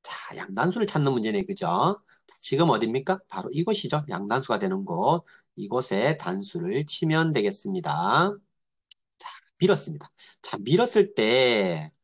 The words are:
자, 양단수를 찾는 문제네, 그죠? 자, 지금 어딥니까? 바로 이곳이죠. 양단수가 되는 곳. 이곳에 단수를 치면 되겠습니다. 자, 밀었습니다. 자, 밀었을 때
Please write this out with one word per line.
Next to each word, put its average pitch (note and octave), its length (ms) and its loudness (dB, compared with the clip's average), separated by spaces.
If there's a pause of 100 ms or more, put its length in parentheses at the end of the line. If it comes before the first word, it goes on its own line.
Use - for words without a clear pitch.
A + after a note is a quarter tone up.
자, - 340 -14
양단수를 D#3 500 -2
찾는 C#3+ 260 2
문제네, G#2+ 320 0
그죠? G2+ 560 0 (260)
자, - 140 -20
지금 D#3 300 2
어딥니까? B2+ 580 0
바로 - 240 -8
이곳이죠. D#3+ 560 -2
양단수가 G#2+ 500 -2
되는 F#2+ 260 -2
곳. G#2+ 400 0 (320)
이곳에 A#2 640 -2
단수를 D3+ 680 -4
치면 D#3+ 460 0
되겠습니다. G2+ 1000 0 (880)
자, - 100 -18 (300)
밀었습니다. E3+ 520 0 (320)
자, - 180 -10
밀었을 G3 540 4
때 G#2+ 800 2 (120)